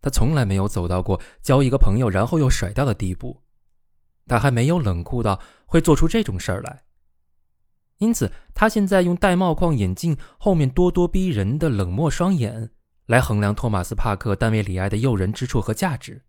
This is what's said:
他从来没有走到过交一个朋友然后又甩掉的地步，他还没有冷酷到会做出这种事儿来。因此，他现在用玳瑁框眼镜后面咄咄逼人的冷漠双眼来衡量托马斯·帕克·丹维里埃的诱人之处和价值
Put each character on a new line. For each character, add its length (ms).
他 80
从 240
来 120
没 100
有 120
走 200
到 160
过 180
交 180
一 80
个 80
朋 220
友 100
然 160
后 140
又 100
甩 240
掉 100
的 100
地 200
步， 300
他 140
还 100
没 160
有 140
冷 240
酷 180
到 180
会 120
做 160
出 120
这 160
种 160
事 120
儿 100
来。 240
因 140
此， 200
他 120
现 200
在 160
用 120
玳 220
瑁 160
框 240
眼 160
镜 240
后 160
面 160
咄 200
咄 160
逼 200
人 320
的 100
冷 240
漠 160
双 240
眼 380
来 160
衡 180
量 140
托 160
马 140
斯· 140
帕 180
克· 200
丹 160
维 120
里 160
埃 100
的 80
诱 180
人 160
之 140
处 160
和 100
价 240
值 340